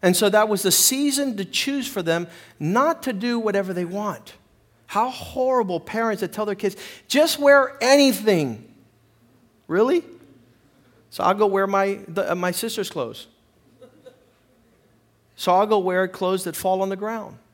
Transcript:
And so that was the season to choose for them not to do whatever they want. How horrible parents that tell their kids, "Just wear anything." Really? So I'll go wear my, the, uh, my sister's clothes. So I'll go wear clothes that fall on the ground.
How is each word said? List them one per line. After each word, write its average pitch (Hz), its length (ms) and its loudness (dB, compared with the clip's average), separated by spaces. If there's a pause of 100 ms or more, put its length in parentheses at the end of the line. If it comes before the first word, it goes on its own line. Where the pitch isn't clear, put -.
And 180 160 4
so 214 120 4
that 214 200 4
was 202 140 0
the 190 80 2
season 269 680 0
to 196 60 -4
choose 277 440 -4
for 185 160 -6
them 170 240 0 (320)
not 247 420 0
to 262 100 -4
do 233 280 -2
whatever 196 340 -2
they 180 100 -4
want. 190 500 -8 (520)
How 233 240 0
horrible 254 720 -2
parents 220 400 -4
that 185 120 -6
tell 214 140 -4
their 208 80 -4
kids, 196 220 -4 (320)
"Just 311 320 2
wear 277 400 6
anything." 208 800 4 (1040)
Really? 240 360 2 (1040)
So - 140 -6
I'll 185 100 4
go 208 120 2
wear 196 200 0
my, 196 420 0
the, 170 240 -4
uh, - 20 0
my 180 160 -2
sister's 196 400 -6
clothes. 120 360 -10 (2000)
So - 180 0
I'll 196 140 4
go 208 120 2
wear 185 300 0
clothes 185 360 -2
that 170 120 -8
fall 190 260 -2
on 196 60 -4
the 196 80 -6
ground. 214 420 -10 (160)